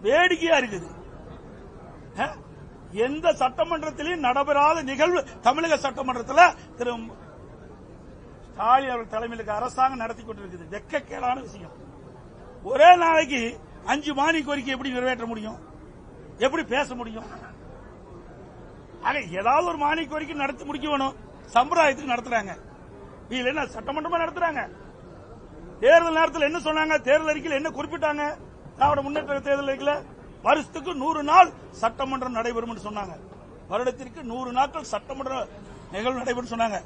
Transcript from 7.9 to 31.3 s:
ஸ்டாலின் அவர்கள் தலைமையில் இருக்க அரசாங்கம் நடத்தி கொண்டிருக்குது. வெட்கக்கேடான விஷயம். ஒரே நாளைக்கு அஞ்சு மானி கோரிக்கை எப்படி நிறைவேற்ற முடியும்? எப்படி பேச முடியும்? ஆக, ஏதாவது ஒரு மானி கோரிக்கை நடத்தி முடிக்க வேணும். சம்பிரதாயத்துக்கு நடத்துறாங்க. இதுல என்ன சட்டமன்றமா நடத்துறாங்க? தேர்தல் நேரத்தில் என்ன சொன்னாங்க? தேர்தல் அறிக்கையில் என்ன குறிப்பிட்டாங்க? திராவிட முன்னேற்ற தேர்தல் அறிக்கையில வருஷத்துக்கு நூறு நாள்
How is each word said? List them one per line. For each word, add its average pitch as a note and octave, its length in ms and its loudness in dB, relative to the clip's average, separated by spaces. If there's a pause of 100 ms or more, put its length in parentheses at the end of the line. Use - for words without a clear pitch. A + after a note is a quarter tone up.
ஸ்டாலின் B3+ 360 4
அவர்கள் A#3 180 -4
தலைமையில் A#3 240 -6
இருக்க G#3+ 220 -8
அரசாங்கம் B3+ 440 0
நடத்தி A3+ 260 -8
கொண்டிருக்குது. F#3+ 460 -14
வெட்கக்கேடான B3 720 -4
விஷயம். G3 300 -16 (920)
ஒரே C#4+ 320 10
நாளைக்கு D#4 640 2 (260)
அஞ்சு C#4+ 280 -2
மானி D4+ 300 2
கோரிக்கை C4+ 300 -2
எப்படி C4 200 -4
நிறைவேற்ற B3 320 -2
முடியும்? A3 340 -8 (800)
எப்படி C4+ 260 2
பேச B3 320 -2
முடியும்? A3+ 600 -12 (1500)
ஆக, C4+ 200 -2
ஏதாவது A3 460 2
ஒரு E4 100 -2
மானி D4+ 280 0
கோரிக்கை D4+ 320 -8
நடத்தி C#4 260 -4
முடிக்க C#4+ 260 -6
வேணும். C4+ 260 0 (380)
சம்பிரதாயத்துக்கு C#4 600 4
நடத்துறாங்க. A3+ 440 -4 (720)
இதுல B3 160 -2
என்ன D4 160 0
சட்டமன்றமா D4+ 600 -4
நடத்துறாங்க? E4 640 -4 (920)
தேர்தல் E4 340 8
நேரத்தில் D#4+ 280 2
என்ன D4 160 0
சொன்னாங்க? D#4 440 0
தேர்தல் D#4 260 4
அறிக்கையில் D4+ 360 -2
என்ன D#4+ 60 -2
குறிப்பிட்டாங்க? D4 680 -4 (360)
திராவிட C#4 280 2
முன்னேற்ற C#4+ 380 -4
தேர்தல் C#4 280 0
அறிக்கையில C#4 380 -2 (360)
வருஷத்துக்கு D#4 540 0
நூறு D4 280 -2
நாள் D#4+ 300 8 (180)